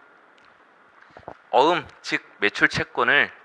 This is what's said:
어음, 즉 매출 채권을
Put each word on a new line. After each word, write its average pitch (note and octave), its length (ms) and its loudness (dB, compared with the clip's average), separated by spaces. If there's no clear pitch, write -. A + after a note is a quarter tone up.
어음, C#3+ 380 2
즉 - 220 -8
매출 G#2 280 0
채권을 C3 640 0